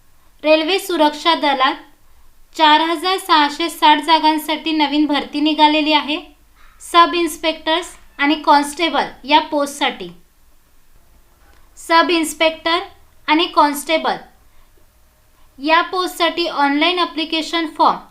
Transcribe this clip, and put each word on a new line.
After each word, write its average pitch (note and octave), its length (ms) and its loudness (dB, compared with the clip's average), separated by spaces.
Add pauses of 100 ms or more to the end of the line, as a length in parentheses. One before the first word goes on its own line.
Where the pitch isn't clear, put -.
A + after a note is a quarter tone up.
(420)
रेल्वे D#4 360 2
सुरक्षा F4 560 0
दलात C#4 400 0 (840)
चार D#4 240 4
हजार E4+ 380 -2
सहाशे D#4+ 500 0
साठ D4+ 320 4
जागांसाठी D#4 720 0
नवीन D4+ 340 0
भरती C#4+ 340 -4
निघालेली D4+ 520 2
आहे. D4 260 -2 (600)
सब E4+ 340 4
इन्स्पेक्टर्स D#4+ 720 -4 (300)
आणि C#4+ 160 0
कॉन्स्टेबल D4 720 0 (180)
या D4 160 4
पोस्टसाठी, C#4 680 -4 (1700)
सब E4 340 2
इन्स्पेक्टर E4 680 -2 (500)
आणि D#4 180 2
कॉन्स्टेबल D4 680 0 (1400)
या D#4 240 2
पोस्टसाठी E4+ 640 -4
ऑनलाइन D4 520 0
ॲप्लिकेशन D#4+ 680 -4 (120)
फॉर्म B3 200 2 (120)